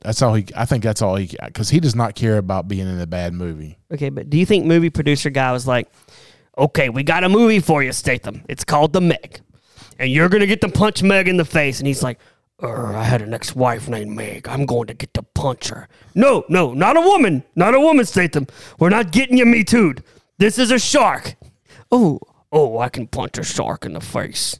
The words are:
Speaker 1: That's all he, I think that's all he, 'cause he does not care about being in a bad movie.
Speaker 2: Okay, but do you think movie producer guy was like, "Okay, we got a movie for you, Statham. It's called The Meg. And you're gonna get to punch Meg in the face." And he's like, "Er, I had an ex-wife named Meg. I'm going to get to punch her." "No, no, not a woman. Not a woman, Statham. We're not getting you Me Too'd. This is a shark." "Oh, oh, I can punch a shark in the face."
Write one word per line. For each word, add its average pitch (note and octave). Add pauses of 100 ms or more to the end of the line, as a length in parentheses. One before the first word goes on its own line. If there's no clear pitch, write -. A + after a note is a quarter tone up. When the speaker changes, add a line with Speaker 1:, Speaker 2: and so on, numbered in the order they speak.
Speaker 1:
That's A2
all A2+
he, G#2 (100)
I A#2
think B2
that's G#2+
all F#2+
he, F#2+ (160)
'cause G#2
he D3
does C#3
not A2+
care A2
about F#2+
being F#2+
in F2+
a F2
bad F2
movie. D#2+ (140)
Speaker 2:
Okay, C#3+
but C#3
do D3
you F3+
think G3+
movie E3+
producer D3
guy C3
was B2+
like, B2 (680)
"Okay, C#3+
we B2+
got E3+
a F#3
movie A3
for D3+
you, B2+
Statham. B2+
It's -
called D3+
The F#3
Meg. - (580)
And B2+
you're D#3+
gonna G3+
get G#3+
to G#3+
punch G#3
Meg F#3+
in F3+
the E3+
face." C#3+
And C#3
he's C#3
like, B2+ (440)
"Er, A#2
I A2
had A#2
an A2
ex-wife A#2
named G#2+
Meg. G#2+
I'm C3
going A#2+
to B2
get -
to -
punch -
her." - (280)
"No, C4
no, D#3+
not F#3+
a E4
woman. C#4+ (100)
Not G3
a C4+
woman, D4
Statham. D#3 (320)
We're E3
not G3+
getting B3+
you B3+
Me A#3
Too'd. G3 (360)
This G#3
is A#3+
a B3+
shark." G#3+ (560)
"Oh, G#3 (320)
oh, C3
I B2
can A#2+
punch -
a D#3
shark -
in -
the -
face." -